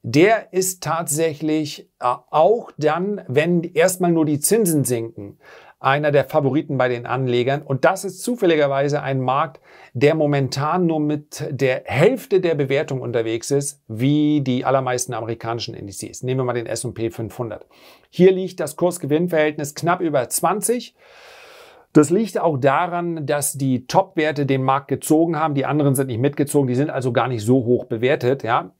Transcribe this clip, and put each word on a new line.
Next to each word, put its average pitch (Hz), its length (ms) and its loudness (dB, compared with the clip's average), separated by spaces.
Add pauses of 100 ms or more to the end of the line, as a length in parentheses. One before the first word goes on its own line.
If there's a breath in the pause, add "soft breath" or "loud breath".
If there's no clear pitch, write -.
der 170 500 2
ist 185 300 -2
tatsächlich, 156 1040 -2 (120)
äh, 123 140 0 (160)
auch 185 480 2
dann, 175 500 -2
wenn 160 340 2
erstmal 175 480 2
nur 160 160 4
die 147 140 0
Zinsen 175 420 2
sinken, 113 560 -6 (440 loud breath)
einer 143 300 2
der 135 140 4
Favoriten 143 500 0
bei 127 140 2
den 120 160 -6
Anlegern. 127 560 0
Und 139 240 -2
das 185 180 2
ist 185 160 -10
zufälligerweise 147 800 0
ein 135 180 -4
Markt, 135 440 -2 (320 loud breath)
der 143 200 4
momentan 147 680 0
nur 160 160 2
mit 151 500 -4
der 131 360 0
Hälfte 185 560 2
der 165 120 0
Bewertung 139 460 -2
unterwegs 117 500 -4
ist, 143 380 -2
wie 147 540 2
die 127 240 -2
allermeisten 127 480 0
amerikanischen 113 580 -6
Indizes. - 500 -12
Nehmen 131 180 -2
wir 127 40 0
mal 123 80 -2
den 120 140 -4
S - 180 -6
und 117 80 -6
P 113 160 -4
fünfhundert. 113 560 -10 (460 soft breath)
Hier 185 200 6
liegt 185 300 -4
das 147 160 -6
Kurs-Gewinn-Verhältnis 156 1000 0
knapp 175 280 -2
über 147 260 0
zwanzig. 214 680 -2 (1000 loud breath)
Das 151 160 6
liegt 208 280 0
auch 160 200 0
daran, 165 680 0
dass 143 300 -2
die 131 320 0
Top-Werte 156 580 0
den 135 180 0
Markt 135 260 0
gezogen 156 520 2
haben, 156 140 0
die 139 100 0
anderen 139 300 2
sind 135 140 -2
nicht 117 120 -4
mitgezogen, 143 480 0
die 123 60 0
sind 143 160 0
also 131 200 -2
gar 120 160 0
nicht 110 160 -4
so 123 220 4
hoch 120 220 2
bewertet, 127 560 0
ja. 139 380 -2